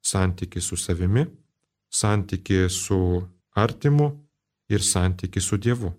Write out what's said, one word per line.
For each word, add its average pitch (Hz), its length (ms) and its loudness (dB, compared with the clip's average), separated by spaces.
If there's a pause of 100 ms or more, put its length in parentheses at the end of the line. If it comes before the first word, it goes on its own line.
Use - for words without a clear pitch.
Santykį 90 600 -2
su 87 160 -6
savimi, 95 480 0 (680)
santykį 98 680 0 (120)
su 95 280 -2 (540)
artimu 147 560 2 (600)
ir 98 140 2
santykį 92 580 0
su 104 200 0
Dievu. 117 380 -2